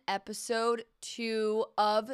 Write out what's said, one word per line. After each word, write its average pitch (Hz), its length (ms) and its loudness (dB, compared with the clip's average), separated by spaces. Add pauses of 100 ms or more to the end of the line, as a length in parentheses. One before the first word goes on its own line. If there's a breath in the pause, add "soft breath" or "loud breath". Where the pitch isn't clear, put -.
episode 226 800 -2 (160)
two 220 640 -2 (120)
of 214 380 2